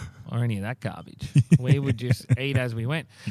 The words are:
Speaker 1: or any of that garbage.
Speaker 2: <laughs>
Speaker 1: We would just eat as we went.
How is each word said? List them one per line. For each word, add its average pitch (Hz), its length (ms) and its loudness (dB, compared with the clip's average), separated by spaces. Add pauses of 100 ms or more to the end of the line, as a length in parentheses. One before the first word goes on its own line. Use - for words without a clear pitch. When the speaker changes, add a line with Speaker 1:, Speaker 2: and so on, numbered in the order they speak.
(300)
Speaker 1:
or 120 140 -2
any 117 140 -2
of 95 40 -4
that 117 160 -6
garbage. - 480 -10 (180)
Speaker 2:
<laughs> - 140 4
Speaker 1:
We 131 220 4
would 135 160 -2
just 120 300 -2 (120)
eat 135 200 -2
as 123 160 -2
we 113 120 -4
went. 151 220 -4 (220)